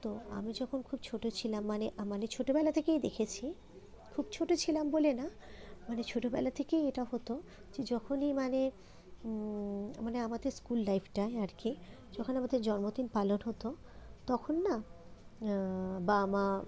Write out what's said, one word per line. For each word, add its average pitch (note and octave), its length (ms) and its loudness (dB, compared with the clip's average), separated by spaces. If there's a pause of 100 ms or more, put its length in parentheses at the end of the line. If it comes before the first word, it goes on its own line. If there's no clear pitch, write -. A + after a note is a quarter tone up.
তো, G#3+ 180 -4 (100)
আমি G#3 240 -4
যখন B3+ 280 -2
খুব C4 220 -6
ছোট A#3 240 -4
ছিলাম, G#3+ 380 -2
মানে, G#3+ 320 0
মানে G3+ 300 -2
ছোটবেলা D4 440 4
থেকেই D#4 280 4
দেখেছি, A3+ 540 -2 (640)
খুব C#4+ 160 0
ছোট - 220 2
ছিলাম D4+ 360 2
বলে D4+ 240 6
না, C4 160 -4 (600)
মানে A#3 140 -2
ছোটবেলা B3 460 0
থেকেই D4 380 2
এটা B3+ 240 0
হতো B3 300 -4 (360)
যে C4+ 60 -2
যখনই C4+ 500 0
মানে, C4 380 2 (520)
উম, G#3 760 -4
মানে A#3 180 -2
আমাদের A#3 320 -2
স্কুল - 280 -2
লাইফটায় G3+ 640 2
আর F#3+ 60 0 (100)
কি, B3+ 180 -2 (380)
যখন B3+ 240 0
আমাদের B3+ 240 2
জন্মদিন G#3 460 2
পালন G3+ 380 4
হতো, A3+ 300 -4 (520)
তখন B3+ 280 2
না, F4+ 200 4
আহ, F#3+ 1300 -4
বাবা G3+ 240 6
মা G3 420 4